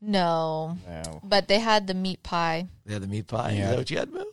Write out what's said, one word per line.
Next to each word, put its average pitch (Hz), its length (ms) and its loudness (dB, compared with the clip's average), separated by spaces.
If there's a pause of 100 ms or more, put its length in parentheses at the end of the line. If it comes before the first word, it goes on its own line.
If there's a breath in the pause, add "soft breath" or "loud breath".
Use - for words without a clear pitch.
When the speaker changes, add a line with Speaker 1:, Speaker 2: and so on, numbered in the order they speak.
Speaker 1:
No. 165 760 2 (100)
Speaker 2:
No. 160 360 -10
Speaker 1:
But 196 260 2
they 196 120 6
had 214 260 4
the 190 80 -2
meat 185 280 -4
pie. 170 460 -2 (160)
Speaker 3:
They 104 80 -8
had 101 100 -4
the 95 60 -6
meat 107 180 -4
pie? 113 260 -2
Is 101 60 0
Speaker 2:
Yeah. 98 120 2
Speaker 3:
that 101 80 2
what 127 120 -4
you - 80 -2
had, - 140 -4
Boo? 392 200 -8